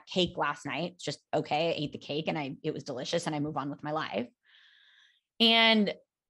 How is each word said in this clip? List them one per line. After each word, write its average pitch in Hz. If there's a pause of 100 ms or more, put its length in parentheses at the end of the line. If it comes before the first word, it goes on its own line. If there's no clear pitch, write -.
(100)
cake 180
last 147
night. 151
It's -
just, 147 (160)
okay, 156
I 165
ate -
the -
cake 151
and 170
I, 139
it 156
was 131
delicious 147
and 151
I -
move 143
on 139
with 147
my 151
life. 190 (1120)
And 226 (380)